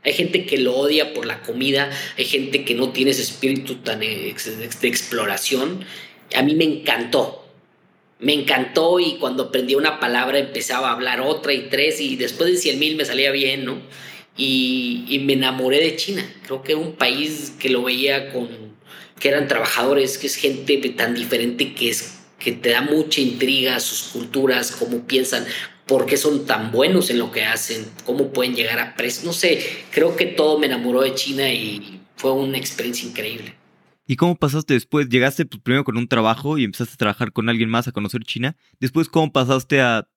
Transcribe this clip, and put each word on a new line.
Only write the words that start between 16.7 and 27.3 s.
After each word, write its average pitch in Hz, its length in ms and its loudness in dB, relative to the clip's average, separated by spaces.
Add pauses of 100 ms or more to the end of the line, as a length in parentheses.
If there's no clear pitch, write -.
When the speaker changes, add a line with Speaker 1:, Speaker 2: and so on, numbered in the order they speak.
Speaker 1:
era 156 100 0
un 160 120 -6
país 143 680 -2
que 131 100 -2
lo 123 140 2
veía 131 480 0
con, 120 180 -6 (680)
que - 100 2
eran 143 180 2
trabajadores, 127 680 2
que 143 100 -6
es - 80 -4
gente 135 420 0 (120)
tan 120 260 -2
diferente 120 580 -2
que 120 160 -2
es, - 300 -6 (200)
que 123 120 -2
te 120 200 0
da 123 100 4
mucha 151 400 2
intriga 127 580 0
sus - 240 -4
culturas, 123 680 0
cómo 120 340 -4
piensan, 127 400 0 (400)
por 131 200 4
qué 143 120 2
son 147 280 2
tan 110 260 0
buenos 160 380 4
en 120 100 2
lo 113 120 -2